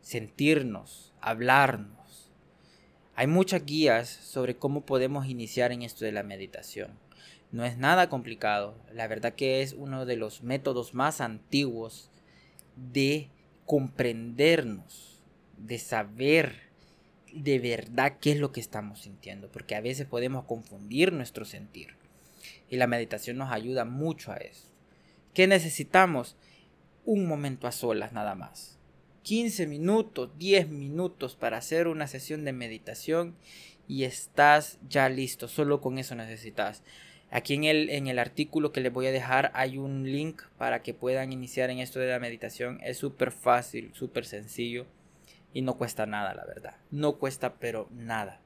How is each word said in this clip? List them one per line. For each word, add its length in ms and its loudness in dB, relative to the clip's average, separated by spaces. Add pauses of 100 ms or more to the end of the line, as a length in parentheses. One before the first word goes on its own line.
sentirnos, 1200 0
hablarnos. 1120 2 (800)
Hay 120 4
muchas 380 4
guías 440 4
sobre 480 -4
cómo 280 -2
podemos 420 0
iniciar 440 -2
en 120 -8
esto 200 -10
de 80 -2
la 120 -4
meditación. 760 -12 (520)
No 120 -4
es 140 -4
nada 320 6
complicado. 680 -2 (160)
La 140 -6
verdad 280 -2
que 260 2
es 120 -4
uno 320 -8
de 120 0
los 260 -6
métodos 500 -2
más 280 0
antiguos 920 -4 (640)
de 540 0 (360)
comprendernos, 1600 0 (340)
de 220 -8
saber 920 2 (640)
de 260 2
verdad 600 0
qué 140 2
es 60 2
lo 120 0
que 80 -6
estamos 420 -10
sintiendo, 480 -16
porque 260 -8
a 60 -4
veces 240 -4
podemos 380 -4
confundir 680 0
nuestro 320 -8
sentir. 500 -18 (760)
Y 60 -4
la 120 4
meditación 500 -2
nos 140 -6
ayuda 340 -2
mucho 480 -6
a 40 -8
eso. 320 -16 (640)
¿Qué 120 8
necesitamos? 920 4 (680)
Un 220 2
momento 400 -4
a 40 -4
solas 420 -2
nada 220 -4
más. 440 -16 (420)
Quince 460 0
minutos, 720 0
diez 300 6
minutos 680 -6
para 220 -2
hacer 300 2
una 200 -2
sesión 380 -8
de 60 -4
meditación 840 -4 (520)
y 180 -2
estás 760 6 (100)
ya 180 4
listo. 400 -2
Solo 340 2
con 180 -4
eso 160 -8
necesitas. 680 -6 (460)
Aquí 240 0
en 120 0
el, 260 4
en 160 -2
el 100 0
artículo 540 0
que 100 -2
les 100 0
voy 140 -2
a 60 2
dejar 420 2
hay 240 -2
un 340 -4
link 300 -4 (160)
para 240 -2
que 140 -8
puedan 360 -2
iniciar 380 -2
en 100 -6
esto 200 -8
de 100 0
la 100 0
meditación. 640 -8
Es 140 -6
súper 340 -2
fácil, 600 2
súper 320 -6
sencillo 600 -8 (680)
y 80 -2
no 160 0
cuesta 300 -2
nada, 260 -4
la 120 -12
verdad. 320 -14 (120)
No 300 0
cuesta, 400 -2
pero 320 -4
nada. 540 -6